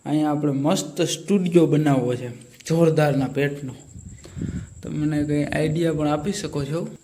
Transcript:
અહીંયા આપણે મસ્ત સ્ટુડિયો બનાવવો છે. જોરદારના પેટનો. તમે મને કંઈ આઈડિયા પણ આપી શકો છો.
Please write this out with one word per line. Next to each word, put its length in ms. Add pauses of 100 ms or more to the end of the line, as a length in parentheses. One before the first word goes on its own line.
અહીંયા 260
આપણે 200
મસ્ત 500
સ્ટુડિયો 680
બનાવવો 480
છે. 380 (120)
જોરદારના 640
પેટનો. 460 (1080)
તમે 160
મને 260
કંઈ 200
આઈડિયા 500
પણ 140
આપી 240
શકો 320
છો. 240 (160)